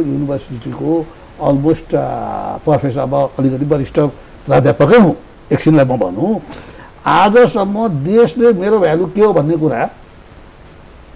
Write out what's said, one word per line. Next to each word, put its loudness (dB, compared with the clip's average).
युनिभर्सिटीको -6
अलमोस्ट, 0
आ, -6
प्रोफेसर, -2
अब -4
अलिकति -2
वरिष्ठ -4
प्राध्यापकै 2
हुँ, 4
एकछिनलाई 2
म -2
भनौँ, -2
आजसम्म 2
देशले 4
मेरो 0
भ्यालु 2
के 2
हो 4
भन्ने 0
कुरा -2